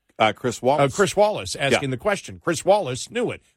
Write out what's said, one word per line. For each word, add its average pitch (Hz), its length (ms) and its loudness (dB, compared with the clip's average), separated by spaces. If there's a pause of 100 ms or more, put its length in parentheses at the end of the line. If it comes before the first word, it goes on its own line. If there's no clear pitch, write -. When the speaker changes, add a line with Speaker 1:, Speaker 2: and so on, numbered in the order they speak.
(200)
Speaker 1:
Uh, 107 140 4
Chris - 280 -4
Wallace. 143 300 2
Speaker 2:
Uh, - 20 -10
Chris 185 220 0
Wallace 185 400 0
asking 135 340 0
Speaker 1:
Yeah. 127 60 -4
Speaker 2:
the - 20 -6
question. 117 460 -4
Chris 165 220 -2
Wallace 165 440 0
knew 220 220 -4
it. 87 100 -12 (160)